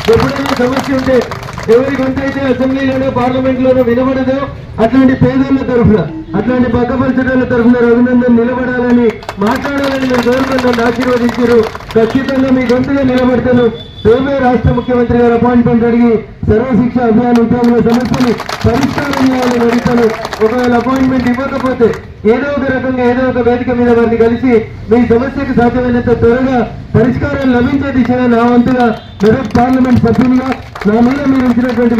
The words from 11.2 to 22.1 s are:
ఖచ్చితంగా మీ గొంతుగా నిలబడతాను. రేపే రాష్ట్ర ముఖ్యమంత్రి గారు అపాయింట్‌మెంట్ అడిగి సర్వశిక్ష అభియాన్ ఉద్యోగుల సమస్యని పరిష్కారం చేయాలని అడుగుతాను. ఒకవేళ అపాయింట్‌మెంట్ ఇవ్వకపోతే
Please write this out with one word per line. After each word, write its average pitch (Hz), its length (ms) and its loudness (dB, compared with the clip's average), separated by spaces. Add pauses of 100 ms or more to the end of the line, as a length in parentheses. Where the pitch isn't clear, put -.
ఖచ్చితంగా 262 640 0
మీ 254 60 0 (100)
గొంతుగా 277 380 0
నిలబడతాను. 247 540 2 (420)
రేపే 269 280 2 (100)
రాష్ట్ర 254 320 2
ముఖ్యమంత్రి 240 440 0
గారు 240 180 4
అపాయింట్‌మెంట్ 233 500 2
అడిగి 233 220 2 (380)
సర్వశిక్ష 240 480 0 (100)
అభియాన్ 240 360 2
ఉద్యోగుల 240 440 2
సమస్యని 247 460 0 (320)
పరిష్కారం 269 640 0
చేయాలని 247 340 0
అడుగుతాను. 233 400 0 (400)
ఒకవేళ 247 360 0
అపాయింట్‌మెంట్ 262 500 0
ఇవ్వకపోతే 254 560 -2 (460)